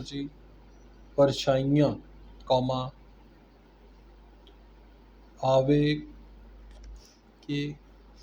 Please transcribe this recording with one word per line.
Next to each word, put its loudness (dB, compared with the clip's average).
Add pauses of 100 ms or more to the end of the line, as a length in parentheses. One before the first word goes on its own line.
جی، -10 (880)
پرچھائیاں، 2 (560)
کاما، -2 (2500)
آوے 2 (1500)
کہ -8 (500)